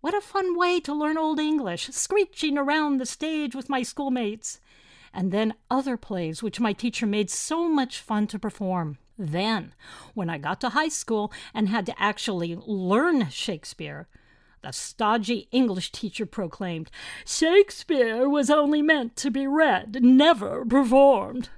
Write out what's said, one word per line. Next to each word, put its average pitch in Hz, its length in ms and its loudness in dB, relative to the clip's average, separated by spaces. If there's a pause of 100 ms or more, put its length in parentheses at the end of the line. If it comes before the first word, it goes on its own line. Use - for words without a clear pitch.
What 330 120 -4
a 415 80 -2
fun 370 360 -2
way 359 240 4
to 285 120 -8
learn 302 240 -2
Old 311 220 -2
English, 294 520 -2
screeching 320 680 -2
around 285 400 0
the 254 80 -2
stage 302 500 -6
with 269 140 -10
my 262 120 -2
schoolmates. 240 760 -6 (560)
And 185 160 -2
then 214 220 0 (160)
other 262 260 -2
plays, 175 480 -6
which 208 160 -6
my 233 140 0
teacher 233 320 -4
made 208 240 0
so 330 400 -2
much 277 300 0
fun 208 280 -2
to 214 120 -8
perform. 180 580 -4 (200)
Then, 190 560 -4 (420)
when 180 140 -4
I 160 100 -6
got 147 220 -4
to 247 80 -2
high 311 200 0
school 214 420 -4 (220)
and 208 160 0
had 208 160 -2
to - 160 -6
actually 185 540 -2
learn 208 760 0
Shakespeare, 151 760 -10 (560)
the 135 80 -12
stodgy 226 800 -2
English 226 400 2
teacher - 340 -8
proclaimed, 175 640 -8 (360)
"Shakespeare 285 1000 4
was 285 220 2
only 302 320 4
meant 294 360 2
to 277 120 -4
be 269 160 -2
read, 254 560 2
never 254 640 6
performed." 254 920 4